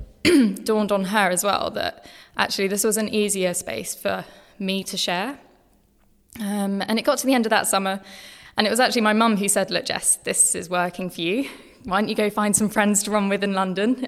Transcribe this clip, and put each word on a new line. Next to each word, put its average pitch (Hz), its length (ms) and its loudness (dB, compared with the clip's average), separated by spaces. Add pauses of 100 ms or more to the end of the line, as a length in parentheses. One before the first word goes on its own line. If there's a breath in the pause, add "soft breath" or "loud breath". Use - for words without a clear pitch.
(240)
it 247 400 4
<clears throat> - 0 -
dawned 214 260 0
on 196 140 0
her 196 260 2
as 180 140 0
well - 260 0
that - 340 -6 (320 loud breath)
actually - 300 -2
this 196 160 -2
was 220 140 0
an 214 140 -2
easier 202 440 0
space - 400 -8
for 190 300 -4 (340 loud breath)
me 190 240 -2
to 185 140 -10
share. 196 420 -4 (1040)
Um, 196 480 -2
and 220 100 0
it 208 40 0
got 269 160 2
to - 80 -4
the 269 80 4
end 233 120 2
of 214 40 -2
that 202 160 2
summer, 196 340 0 (560 loud breath)
and - 100 4
it 196 40 2
was 226 100 2
actually 233 220 2
my 214 100 4
mum 220 240 4
who 196 120 0
said, 196 220 0
"Look, - 160 -2
Jess, - 300 0
this - 380 0
is 180 140 -6
working 180 400 -2
for 175 120 -10
you. 196 280 -2 (360 loud breath)
Why 190 160 0
don't 214 80 0
you 214 60 -2
go 208 160 2
find 208 240 0
some 214 140 2
friends 208 360 2
to 202 60 -4
run 208 180 2
with 196 140 0
in 202 120 0
London?" 196 540 0